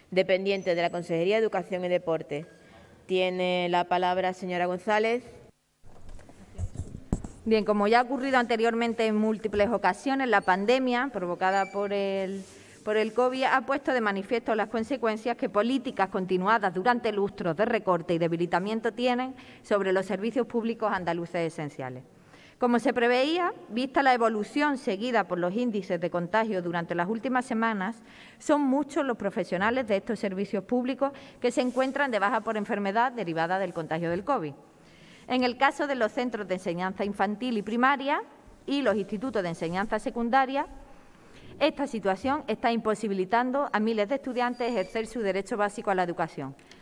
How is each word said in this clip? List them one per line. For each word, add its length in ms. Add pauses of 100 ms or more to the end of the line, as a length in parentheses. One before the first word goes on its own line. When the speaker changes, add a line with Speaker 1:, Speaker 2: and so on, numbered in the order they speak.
(100)
Speaker 1:
dependiente 640
de 60
la 80
Consejería 440
de 80
Educación 420
y 40
Deporte. 580 (600)
Tiene 640
la 200
palabra 460
señora 320
González. 580 (2250)
Speaker 2:
Bien, 200
como 240
ya 100
ha 60
ocurrido 340
anteriormente 680
en 120
múltiples 520
ocasiones, 600
la 140
pandemia 680
provocada 600
por 200
el, 520 (400)
por 120
el 160
covid 300
ha 200
puesto 300
de 80
manifiesto 540
las 140
consecuencias 680
que 120
políticas 600
continuadas 640
durante 380
lustros 460
de 80
recorte 500
y 40
debilitamiento 760
tienen 420 (280)
sobre 300
los 140
servicios 400
públicos 460
andaluces 600
esenciales. 520 (540)
Como 200
se 160
preveía, 580 (180)
vista 340
la 100
evolución 640
seguida 480
por 140
los 120
índices 480
de 100
contagio 520
durante 320
las 140
últimas 360
semanas, 520 (420)
son 220
muchos 440
los 120
profesionales 720
de 80
estos 240
servicios 420
públicos 480 (300)
que 100
se 100
encuentran 520
de 80
baja 220
por 140
enfermedad 540
derivada 480
del 160
contagio 360
del 120
covid. 320 (760)
En 160
el 120
caso 300
de 80
los 180
centros 360
de 60
enseñanza 500
infantil 520
y 60
primaria 600 (440)
y 160
los 140
institutos 460
de 80
enseñanza 500
secundaria, 680 (920)
esta 260
situación 640
está 240
imposibilitando 1000
a 60
miles 300
de 80
estudiantes 520
ejercer 380
su 140
derecho 360
básico 340
a 40
la 80
educación. 540 (260)